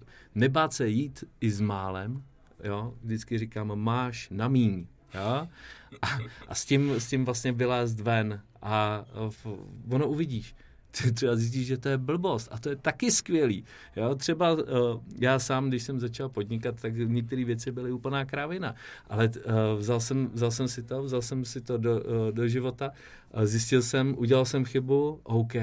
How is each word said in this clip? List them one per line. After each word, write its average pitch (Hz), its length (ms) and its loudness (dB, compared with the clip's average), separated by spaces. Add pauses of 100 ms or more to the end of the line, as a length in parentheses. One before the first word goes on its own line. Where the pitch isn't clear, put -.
(340)
nebát 135 380 4
se 120 160 0
jít 131 360 -2 (160)
i 113 100 2
s 101 100 -2
málem, 101 600 -2 (420)
jo. 104 380 -4
Vždycky 113 360 -4
říkám, 107 380 -4
„Máš 117 540 -2
na 107 180 -2
míň,“ 107 380 4 (280)
jo. 123 340 -2 (540)
A, 135 160 -2 (300)
a - 60 -10
s - 100 -4
tím, 139 340 4
s 117 100 -4
tím 131 160 0
vlastně 123 280 -2
vylézt 120 480 0
ven 107 400 0 (220)
a 107 420 0 (260)
v-, 104 280 -10 (320)
ono 135 180 2
uvidíš. 143 460 -4 (360)
Ty - 220 0
třeba 120 240 4
zjistíš, 120 300 0
že 131 120 -2
to 135 100 -4
je 135 100 2
blbost 143 520 0
a 113 80 -8
to 117 100 -6
je 139 80 -2
taky 165 340 0
skvělý. 135 540 2 (320)
Jo, 120 180 0
třeba, 165 460 2
eh, - 40 -2 (560)
já 127 180 4
sám, 131 300 0
když 127 140 0
jsem 131 180 -4
začal 123 280 -4
podnikat, 117 520 -4
tak 113 160 -4
některé 117 480 0
věci 120 280 -2
byly 123 200 -4
úplná 135 320 -2
krávina. 147 500 -4 (340)
Ale, 113 280 4
eh, - 140 -6 (260)
vzal 113 240 0
jsem, 131 320 0
vzal 117 180 0
jsem 127 180 -2
si 127 140 -6
to, 131 200 -6
vzal 127 200 -2
jsem 127 220 -4
si 120 160 -8
to 120 180 -2
do, 113 220 2 (280)
eh, 107 40 0
do 117 160 2
života 127 420 -2 (420)
a 110 140 4
zjistil 113 360 4
jsem, 131 360 2
udělal 127 260 6
jsem 131 200 2
chybu, 139 580 2
OK, 113 400 0